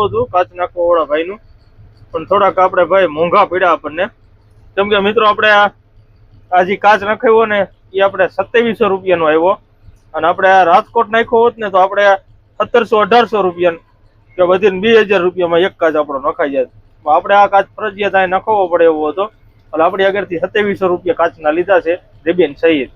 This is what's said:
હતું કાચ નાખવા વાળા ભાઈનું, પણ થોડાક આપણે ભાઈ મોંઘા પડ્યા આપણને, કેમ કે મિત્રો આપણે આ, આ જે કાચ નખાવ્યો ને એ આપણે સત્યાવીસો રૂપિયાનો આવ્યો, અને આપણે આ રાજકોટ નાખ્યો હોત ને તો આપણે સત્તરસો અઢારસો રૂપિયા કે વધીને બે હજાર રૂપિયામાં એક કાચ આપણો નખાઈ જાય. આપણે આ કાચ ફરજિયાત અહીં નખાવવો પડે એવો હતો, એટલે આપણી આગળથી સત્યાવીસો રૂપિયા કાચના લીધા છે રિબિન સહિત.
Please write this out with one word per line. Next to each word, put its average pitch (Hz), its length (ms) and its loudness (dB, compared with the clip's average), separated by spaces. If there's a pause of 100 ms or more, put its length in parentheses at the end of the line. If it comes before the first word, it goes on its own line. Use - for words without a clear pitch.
હતું 226 240 -4
કાચ 180 160 0 (100)
નાખવા 175 300 -4
વાળા 165 220 0
ભાઈનું, 165 280 -6 (720)
પણ 160 200 -10
થોડાક 190 320 0
આપણે 185 280 2
ભાઈ 180 260 2
મોંઘા 175 360 2
પડ્યા 180 240 0
આપણને, 156 280 -6 (720)
કેમ 202 180 -2
કે 202 140 0
મિત્રો 214 220 0
આપણે 214 240 0
આ, 208 160 4 (880)
આ 180 120 4
જે 190 160 -4
કાચ 208 220 4
નખાવ્યો 220 460 0
ને 208 60 -2 (380)
એ 196 100 2
આપણે 190 300 -2
સત્યાવીસો 226 560 -2
રૂપિયાનો 180 380 0
આવ્યો, 165 240 2 (600)
અને 156 140 -4
આપણે 185 240 2
આ 185 180 4
રાજકોટ 214 460 0
નાખ્યો 226 280 0
હોત 233 200 0
ને 202 60 -6
તો 185 120 2
આપણે 196 240 0 (540)
સત્તરસો 214 420 0
અઢારસો 220 440 2
રૂપિયા 175 360 -2 (540)
કે 180 160 0
વધીને 190 320 0
બે 226 100 2 (140)
હજાર 196 180 0
રૂપિયામાં 175 400 0
એક 196 160 -8
કાચ 160 140 0
આપણો 147 240 -4
નખાઈ 147 340 -4
જાય. 131 160 -2 (440)
આપણે 180 260 0
આ 202 140 4
કાચ 196 120 2 (100)
ફરજિયાત 196 440 -4
અહીં 185 180 -2
નખાવવો 196 340 -2
પડે 165 200 4
એવો 151 200 -4
હતો, 185 120 -4 (480)
એટલે 156 120 0
આપણી 196 240 0
આગળથી 190 380 -6
સત્યાવીસો 196 480 -2
રૂપિયા 175 260 -4
કાચના 160 380 -2
લીધા 180 280 0
છે 175 140 -4 (260)
રિબિન 165 360 -2
સહિત. 156 340 0